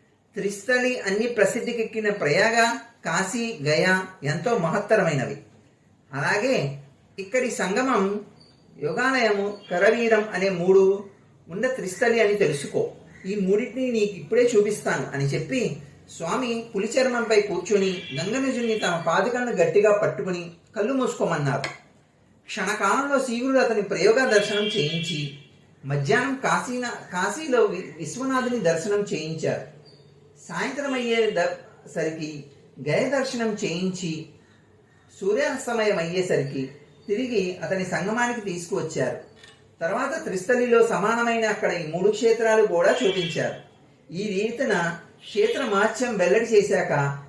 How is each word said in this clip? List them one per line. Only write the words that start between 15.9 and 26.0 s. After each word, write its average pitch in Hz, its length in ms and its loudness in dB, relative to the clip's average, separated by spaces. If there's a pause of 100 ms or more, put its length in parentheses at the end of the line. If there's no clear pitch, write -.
స్వామి 226 500 -4 (100)
పులి 202 100 0
చర్మంపై 233 540 2
కూర్చుని 185 640 0 (120)
గంగనుజుని 226 640 -2
తమ 170 280 -2
పాదుకలను 233 460 0
గట్టిగా 202 500 4
పట్టుకుని 175 480 -4 (260)
కళ్ళు 226 160 0
మూసుకోమన్నారు. 170 760 -2 (800)
క్షణకాలంలో 208 720 0
శీఘ్రుడు 254 400 0
అతని 220 240 2
ప్రయోగ 220 500 2
దర్శనం 208 300 2
చేయించి, 156 760 -4 (460)
మధ్యాహ్నం 190 600 0